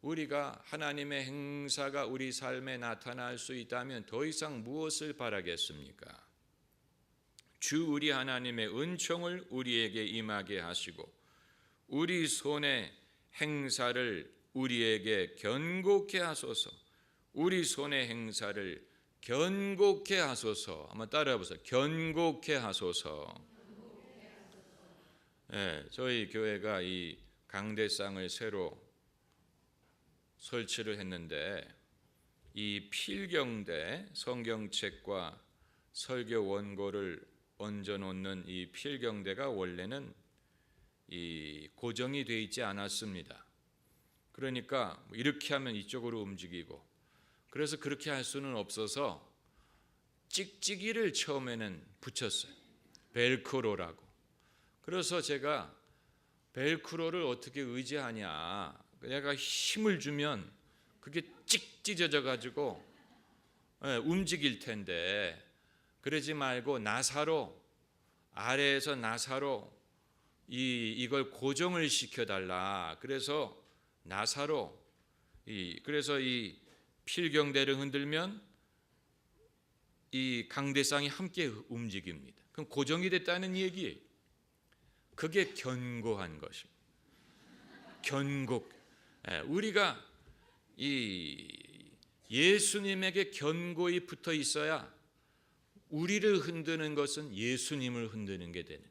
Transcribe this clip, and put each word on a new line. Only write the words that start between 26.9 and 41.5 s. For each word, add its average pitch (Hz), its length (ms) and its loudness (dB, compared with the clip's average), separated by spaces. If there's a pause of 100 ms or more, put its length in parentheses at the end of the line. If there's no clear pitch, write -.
강대상을 101 840 -2
새로 98 520 -4 (1600)
설치를 110 600 -4
했는데 85 680 -4 (880)
이 104 360 -4
필경대 135 1200 -2
성경책과 107 1300 -4 (500)
설교 117 560 0
원고를 101 760 -2 (340)
얹어놓는 95 880 -4
이 90 240 -6
필경대가 117 800 -4
원래는 98 640 -4 (920)
이 78 680 -8